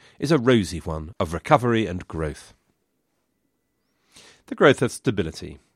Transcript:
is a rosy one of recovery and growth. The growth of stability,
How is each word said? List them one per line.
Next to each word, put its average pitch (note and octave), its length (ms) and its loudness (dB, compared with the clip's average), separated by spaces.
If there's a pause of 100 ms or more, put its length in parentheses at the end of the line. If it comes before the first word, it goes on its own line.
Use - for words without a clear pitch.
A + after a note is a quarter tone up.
(180)
is C#3+ 140 -2
a D#3 60 4
rosy A2 400 2
one D#2 420 -8
of E2+ 140 -2
recovery A2+ 520 2
and F2 220 -10
growth. D#2 460 -8 (1900)
The - 80 -14
growth D3 280 4
of A#2+ 100 0
stability, E2 680 -6 (180)